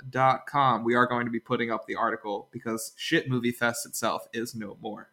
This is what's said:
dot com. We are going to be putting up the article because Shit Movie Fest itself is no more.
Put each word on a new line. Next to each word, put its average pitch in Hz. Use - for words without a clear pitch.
dot 131
com. 131
We 117
are 123
going 120
to 117
be 117
putting 117
up 110
the 104
article 110
because 113
Shit -
Movie 120
Fest 117
itself -
is 117
no 107
more. 104